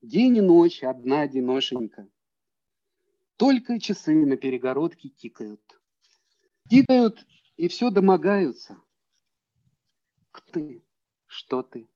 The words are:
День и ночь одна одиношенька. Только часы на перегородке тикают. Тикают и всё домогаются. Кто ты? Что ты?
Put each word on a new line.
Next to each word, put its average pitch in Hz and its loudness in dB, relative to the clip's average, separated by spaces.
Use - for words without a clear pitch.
День 240 2
и 214 2
ночь 170 4
одна 127 -4
одиношенька. 127 -6
Только 240 0
часы - -4
на 135 -2
перегородке 131 -6
тикают. 107 -18
Тикают 247 2
и 170 -4
всё 240 -4
домогаются. 185 0
Кто - -14
ты? 135 -14
Что - -10
ты? 113 -20